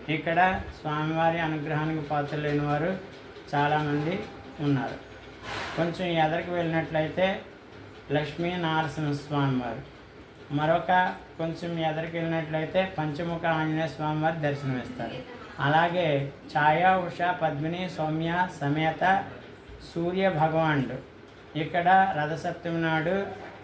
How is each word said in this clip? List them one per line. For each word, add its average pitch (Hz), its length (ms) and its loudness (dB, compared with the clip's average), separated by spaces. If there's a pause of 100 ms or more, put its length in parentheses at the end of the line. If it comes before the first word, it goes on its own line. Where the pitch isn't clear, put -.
ఇక్కడ 170 520 4 (200)
స్వామివారి 160 580 2
అనుగ్రహానికి 156 640 0
పాత్రలైన 147 600 0
వారు 147 360 0 (580)
చాలామంది 151 640 2 (400)
ఉన్నారు. 135 380 0 (800)
కొంచెం 170 300 0
ఎదరికి 170 440 2
వెళ్ళినట్లయితే 165 880 0 (680)
లక్ష్మీ 151 440 0
నారసింహ 160 560 0
స్వామి 139 480 0
వారు, 120 220 -4 (720)
మరొక 165 380 2 (460)
కొంచెం 165 420 -4
ఎదరికి 160 380 -2
వెళ్ళినట్లయితే 165 800 0
పంచముఖ 165 480 -2
ఆంజనేయ 156 420 2
స్వామి 151 360 -2
వారు 165 160 0
దర్శనమిస్తారు. 135 760 -2 (420)
అలాగే 151 720 4 (260)
ఛాయా 156 400 6
ఉషా 175 340 0
పద్మిని 160 580 -2
సౌమ్య 165 580 0 (140)
సమేత 156 600 2 (720)
సూర్య 180 340 2
భగవానుడు 156 840 2 (440)
ఇక్కడ 180 600 4
రథసప్తమి 165 640 -2
నాడు 160 340 2 (480)